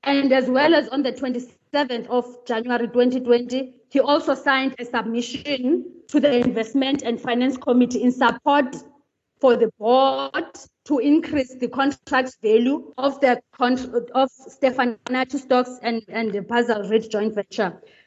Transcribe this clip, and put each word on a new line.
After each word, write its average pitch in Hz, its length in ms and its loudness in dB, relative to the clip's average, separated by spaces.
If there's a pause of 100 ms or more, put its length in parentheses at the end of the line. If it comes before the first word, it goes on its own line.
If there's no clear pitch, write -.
And 277 280 2
as 262 160 2
well 285 260 4
as 294 140 2
on 277 140 -4
the 262 100 -2
twenty-seventh 254 960 -6
of 247 380 -4
January 233 420 -2
twenty 247 320 2
twenty, 247 540 0 (160)
he 277 100 2
also 294 340 2
signed 269 440 0
a 247 60 -8
submission 247 1040 -4 (180)
to 294 120 2
the 269 180 4
Investment 254 640 0
and 233 180 -4
Finance 254 360 -2
Committee 247 460 2
in 247 100 2
support 254 640 0 (640)
for 247 160 4
the 220 220 2
board 269 680 0 (380)
to 294 140 -2
increase 285 580 0
the 247 120 -6
contract 262 760 -2
value 240 540 0
of 269 240 -2
the 247 200 2 (120)
con-, 254 600 -2
of 262 160 2
Stefanati 254 1080 -4
Stocks 254 440 0
and, 226 260 -4
and 214 240 -4
the 202 100 -4
Basil 233 460 0
Reed 220 220 0
joint 214 240 -2
venture. 196 460 -6 (260)